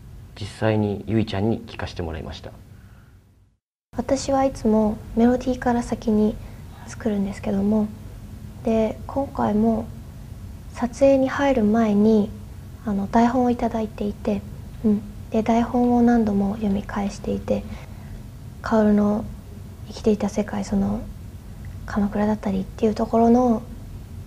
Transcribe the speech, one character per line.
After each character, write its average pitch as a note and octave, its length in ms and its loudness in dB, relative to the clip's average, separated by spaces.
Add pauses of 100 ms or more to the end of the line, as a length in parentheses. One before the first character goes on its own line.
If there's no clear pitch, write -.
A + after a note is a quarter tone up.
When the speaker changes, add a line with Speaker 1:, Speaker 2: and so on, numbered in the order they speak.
(400)
Speaker 1:
実 G2+ 80 -6
際 G#2+ 320 2
に G2+ 260 0
ゆ A2+ 140 2
い G#2+ 80 2
ち - 80 -6
ゃ G2 40 -2
ん G#2+ 120 2
に - 100 -2
聞 - 160 -14
か - 80 -6
せ - 100 -10
て - 60 -6
も E2 100 -6
ら D#2 60 -8
い D2 60 -8
ま - 100 -10
し - 80 -14
た。 - 100 -14 (1400)
Speaker 2:
私 C4+ 360 -2
は C4+ 140 4
い C4+ 60 0
つ - 160 -4
も G#3+ 300 2 (180)
メ A3+ 100 6
ロ B3 120 6
デ B3 80 -8
ィ C4 80 2
ー B3 60 -6
か B3 140 2
ら A#3+ 100 0
先 A#3 280 -4
に G#3+ 240 4 (520)
作 - 220 -4
る G#3 100 0
ん G3 60 0
で G3 100 -4
す - 60 -14
け G#3+ 100 -4
ど G3 120 0
も、 G#3 240 2 (760)
で、 A3+ 420 2
今 C#4 220 -4
回 A#3 260 0
も A3 320 2 (880)
撮 - 260 -4
影 C#4 200 8
に C4 100 2
入 C#4 260 2
る A#3 80 4
前 G#3+ 300 4
に、 G#3+ 360 6 (560)
あ G#3+ 80 -2
の、 G3 140 -2
台 A#3 200 6
本 B3 180 2
を B3 60 4
い A#3+ 40 0
た A#3 140 0
だ A3+ 100 -2
い A3 80 -2
て - 180 -6
い G3+ 60 -2
て、 G3+ 300 -2 (420)
う A3+ 60 4
ん、 G#3 120 4 (280)
で、 A3 140 2
台 A3+ 200 4
本 A#3+ 320 2
を A#3+ 60 6
何 A#3 240 6
度 G#3 80 2
も G3 220 2
読 G#3+ 180 0
み G3 100 0
返 G3+ 280 -4
し - 80 -10
て - 120 -4
い G3+ 80 -2
て、 G3+ 240 -2 (1000)
薫 G#3+ 280 4
の G#3 320 4 (640)
生 - 60 -12
き - 80 -12
て A3+ 100 4
い G#3 60 4
た G3+ 120 -2
世 G#3 140 0
界、 G3+ 220 -6
そ - 100 -2
の、 G2+ 240 0 (840)
鎌 G3+ 240 0
倉 G#3 160 0
だ G#3+ 80 2
っ G#3 40 0
た G#3 140 -4
り F#3+ 100 0
っ - 40 -2
て - 220 0
い - 20 2
う G#3 60 0
と A3+ 100 -2
こ A3+ 140 2
ろ A#3 100 8
の、 A#3+ 320 6 (640)